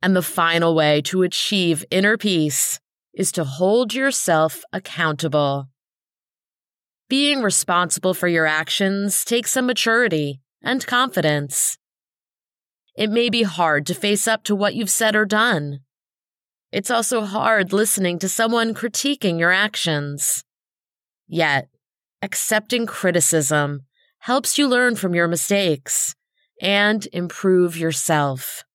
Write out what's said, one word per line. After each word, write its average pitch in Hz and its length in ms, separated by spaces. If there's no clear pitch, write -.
And 185 140
the 180 60
final 165 520
way 151 280
to 185 200
achieve 175 680
inner 202 280
peace 160 640
is 185 180
to 170 120
hold 196 500
yourself 185 800
accountable. 147 960
Being 277 340
responsible 180 680
for 185 140
your 165 200
actions 190 800
takes 233 280
some 254 140
maturity 214 760
and 254 220
confidence. 156 920
It 208 160
may 233 200
be 233 120
hard 160 440
to 180 80
face 208 340
up 220 160
to 208 100
what 202 220
you've 208 140
said 214 260
or 214 80
done. 190 560
It's 196 200
also 233 320
hard 202 500
listening 190 480
to 190 80
someone 226 440
critiquing 214 680
your 170 100
actions. 160 960
Yet, 151 420
accepting 220 640
criticism 151 960
helps - 360
you 285 120
learn 247 260
from 185 220
your 170 100
mistakes 170 880
and 202 520
improve 180 640
yourself. 151 880